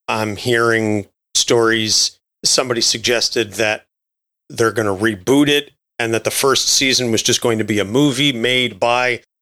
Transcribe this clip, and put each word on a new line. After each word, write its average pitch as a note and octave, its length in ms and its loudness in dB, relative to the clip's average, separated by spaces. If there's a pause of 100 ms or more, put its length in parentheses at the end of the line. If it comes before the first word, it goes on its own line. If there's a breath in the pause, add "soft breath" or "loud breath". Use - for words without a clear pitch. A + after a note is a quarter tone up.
I'm G#2+ 280 -2
hearing A2+ 720 0 (280)
stories. A2+ 840 0 (240)
Somebody B2 380 0
suggested A2+ 720 -2
that G#2+ 320 -2 (640)
they're A#2 220 0
gonna G#2 240 -2
reboot A2+ 520 2
it D3 240 0 (280)
and A2+ 140 -2
that A2 100 0
the G#2+ 80 -2
first - 360 0
season B2 440 0
was A2 120 0
just - 180 0
going A#2 180 0
to G#2+ 40 -2
be G#2 160 -2
a G2 60 0
movie C3+ 480 2
made A#2+ 460 -2
by A#2+ 420 0 (200)